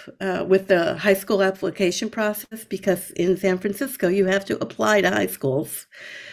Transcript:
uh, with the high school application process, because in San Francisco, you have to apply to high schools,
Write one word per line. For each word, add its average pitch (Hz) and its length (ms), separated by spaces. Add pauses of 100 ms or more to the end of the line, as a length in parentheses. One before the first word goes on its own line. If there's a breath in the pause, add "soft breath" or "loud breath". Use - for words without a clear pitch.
(200)
uh, 185 260
with 190 220
the 170 280
high 190 180
school 196 280
application 190 640
process, 214 560
because 185 480
in 175 240
San 185 220
Francisco, 202 500
you 190 180
have 196 180
to 214 180
apply 214 380
to 180 100
high 208 160
schools, - 600 (460 loud breath)